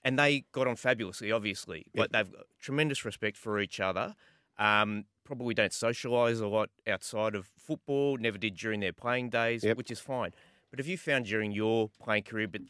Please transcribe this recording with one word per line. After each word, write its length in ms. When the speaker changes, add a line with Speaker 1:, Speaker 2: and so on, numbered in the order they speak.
Speaker 1:
And 120
they 340
got 140
on 100
fabulously, 560
obviously, 600
Speaker 2:
Yep. 20
Speaker 1:
but 180
they've 200
got 140
tremendous 440
respect 320
for 240
each 200
other. 340
Um, 460
probably 280
don't 200
socialise 680
a 60
lot 240
outside 480
of 240
football, 580
never 220
did 180
during 240
their 120
playing 380
days, 340
Speaker 2:
Yep. 120
Speaker 1:
which 140
is 100
fine. 300
But 80
have 80
you 100
found 300
during 260
your 380
playing 220
career, 260
but 220